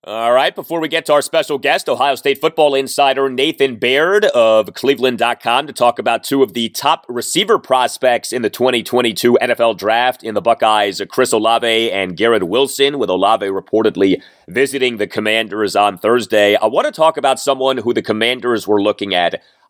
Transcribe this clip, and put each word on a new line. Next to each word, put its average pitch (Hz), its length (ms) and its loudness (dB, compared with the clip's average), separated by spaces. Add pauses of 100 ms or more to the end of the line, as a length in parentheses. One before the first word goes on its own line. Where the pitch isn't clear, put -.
All 113 220 -2
right, 135 240 4
before 165 240 -8
we 160 80 -4
get 160 200 -4
to 147 80 2
our 147 60 4
special 147 380 -2
guest, 147 300 0
Ohio 135 260 0
State 139 260 -2
football 151 360 2
insider 135 520 0
Nathan 135 460 0
Baird 156 520 2
of 110 480 2
Cleveland 127 440 0
dot 117 240 -2
com 127 240 0
to 135 60 -16
talk 120 260 0
about 117 240 -2
two 139 220 0
of 104 80 -4
the 113 160 -4
top - 400 -2
receiver 180 500 -2
prospects 123 760 -2
in 120 100 -4
the 107 60 -2
twenty 120 360 0
twenty-two 120 540 2
N 123 120 0
F 113 80 0
L 117 160 2
Draft 113 480 -2
in 110 120 -8
the 104 60 0
Buckeyes, 104 680 0
Chris - 240 0
Olave 113 580 0
and 92 260 -4
Garrett 110 280 2
Wilson, 139 560 0
with 95 100 -2
Olave 98 360 0
reportedly 95 760 0 (240)
visiting 127 520 -2
the 104 100 -4
Commanders 107 680 -2
on 101 240 2
Thursday. 104 560 2
I 107 120 0
want 160 200 0
to 202 60 -4
talk 160 240 0
about 135 240 -2
someone 135 380 -2
who 120 140 -2
the 110 80 0
Commanders 117 680 -2
were 104 120 2
looking 101 320 -2
at 87 300 0 (280)